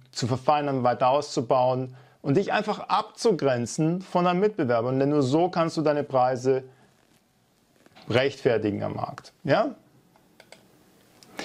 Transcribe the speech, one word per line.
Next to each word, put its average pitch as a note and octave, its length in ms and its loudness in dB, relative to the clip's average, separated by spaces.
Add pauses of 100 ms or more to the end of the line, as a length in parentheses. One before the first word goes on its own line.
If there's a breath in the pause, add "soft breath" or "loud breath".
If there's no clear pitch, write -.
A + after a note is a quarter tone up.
(120)
zu - 140 -4
verfeinern, C3+ 580 0
weiter B2 240 2
auszubauen, C3 880 0 (280 loud breath)
und C#3+ 140 2
dich G3 160 0
einfach G#3 340 -4
abzugrenzen D#3+ 1120 0
von F3+ 240 -2
deinen F3+ 160 2
Mitbewerbern, C3 580 0
denn C#3 120 2
nur D3 120 2
so D#3 280 2
kannst E3 260 -2
du D#3+ 60 -2
deine D3 220 0
Preise C3 600 0 (1400 soft breath)
rechtfertigen A2 720 0
am G#2 120 -6
Markt, - 400 -10 (100)
ja? G3+ 300 2 (1700 loud breath)